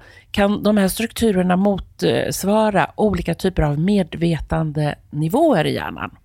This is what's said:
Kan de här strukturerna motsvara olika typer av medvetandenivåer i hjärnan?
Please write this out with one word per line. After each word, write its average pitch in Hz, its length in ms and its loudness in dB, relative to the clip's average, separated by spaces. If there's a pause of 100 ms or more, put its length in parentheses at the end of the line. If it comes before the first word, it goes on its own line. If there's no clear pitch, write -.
(320)
Kan 202 320 0
de 208 140 2
här 196 100 4
strukturerna 185 680 0
motsvara 190 1400 0
olika 185 380 0
typer 180 300 -2
av 147 160 0
medvetandenivåer 160 1900 0
i 139 80 0
hjärnan? 90 520 -8